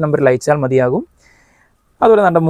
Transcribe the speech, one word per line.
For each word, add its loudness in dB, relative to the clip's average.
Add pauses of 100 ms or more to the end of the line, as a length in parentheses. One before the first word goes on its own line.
നമ്പറിൽ -2
അയച്ചാൽ -2
മതിയാകും. -2 (960)
അതുപോലെ 4
നമ്മുടെ 0